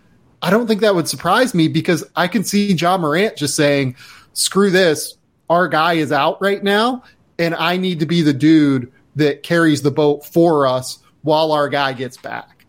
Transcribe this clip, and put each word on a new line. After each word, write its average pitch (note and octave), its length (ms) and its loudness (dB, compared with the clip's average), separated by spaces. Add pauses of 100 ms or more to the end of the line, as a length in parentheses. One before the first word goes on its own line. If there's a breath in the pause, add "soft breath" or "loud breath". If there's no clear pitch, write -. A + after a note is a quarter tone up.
(420 soft breath)
I E3+ 80 -4
don't A3 180 2
think G#3+ 140 -2
that G#3 120 4
would E3 140 -2
surprise G3 460 0
me D#3+ 160 2
because D#3+ 340 -2 (140)
I F3 100 0
can F#3+ 160 -2
see G3+ 300 0
Ja F3 240 0
Morant E3+ 400 -2
just D3 180 -4
saying, C#3 400 0 (380 loud breath)
"Screw G3 360 0
this, E3+ 460 0 (340)
our E3+ 200 2
guy D#3+ 240 0
is D3+ 180 -2
out D3+ 300 0
right G3 200 -2
now, G#3+ 420 -2 (340 soft breath)
and E3+ 180 -2
I E3+ 220 -2
need F#3 240 -4
to E3 40 -2
be E3+ 180 0
the D3+ 100 2
dude C#3 580 2 (240 soft breath)
that D3 260 0
carries D#3+ 420 0
the C#3+ 80 0
boat D3 340 0
for D#3+ 420 2
us B2+ 320 -4 (220 soft breath)
while D#3 320 0
our D3 160 0
guy C#3 240 -2
gets B2 240 -12
back." - 520 -16